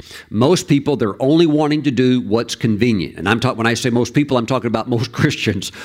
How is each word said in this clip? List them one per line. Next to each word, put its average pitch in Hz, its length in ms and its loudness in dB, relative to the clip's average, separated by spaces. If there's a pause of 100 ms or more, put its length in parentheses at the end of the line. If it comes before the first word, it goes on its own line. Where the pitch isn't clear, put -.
(300)
Most 160 380 0
people, 147 280 2
they're 101 240 -2
only 156 260 4
wanting 151 360 2
to 147 80 -2
do 127 300 2
what's 104 340 -2
convenient. 101 640 0
And 82 120 -4
I'm 110 120 2
ta-, 127 140 0
when 110 120 -2
I 117 80 2
say 117 160 -2
most 117 240 0
people, 147 220 0
I'm 117 100 0
talking 120 220 -2
about 113 200 -4
most 113 240 -2
<laughs> - 0 -
Christians. - 600 -2 (120)